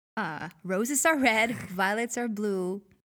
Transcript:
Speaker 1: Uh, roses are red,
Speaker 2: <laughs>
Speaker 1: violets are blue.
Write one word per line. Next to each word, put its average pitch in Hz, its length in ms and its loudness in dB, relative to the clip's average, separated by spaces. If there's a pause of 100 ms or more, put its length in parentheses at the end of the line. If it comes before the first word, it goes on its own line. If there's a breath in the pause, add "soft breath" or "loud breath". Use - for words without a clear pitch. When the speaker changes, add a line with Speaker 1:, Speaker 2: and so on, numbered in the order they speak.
(160)
Speaker 1:
Uh, 160 320 -6 (160)
roses 233 400 0
are 320 140 4
red, 226 340 4
Speaker 2:
<laughs> - 40 -4
Speaker 1:
violets 202 600 -2
are 240 120 -2
blue. 202 520 -2 (340)